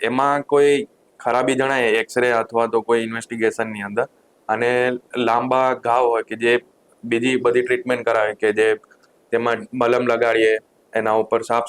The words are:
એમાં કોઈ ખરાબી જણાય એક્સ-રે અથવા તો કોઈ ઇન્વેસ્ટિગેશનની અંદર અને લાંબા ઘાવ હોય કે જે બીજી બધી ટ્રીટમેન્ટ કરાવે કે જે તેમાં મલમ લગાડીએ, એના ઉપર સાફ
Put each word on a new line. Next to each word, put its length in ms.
એમાં 400
કોઈ 460
ખરાબી 360
જણાય 340
એક્સ-રે 420
અથવા 360
તો 140
કોઈ 180
ઇન્વેસ્ટિગેશનની 840
અંદર 260
અને 420
લાંબા 560
ઘાવ 340
હોય 160
કે 120
જે 240
બીજી 320
બધી 260
ટ્રીટમેન્ટ 440
કરાવે 280
કે 180
જે 240
તેમાં 240
મલમ 340
લગાડીએ, 500
એના 180
ઉપર 300
સાફ 280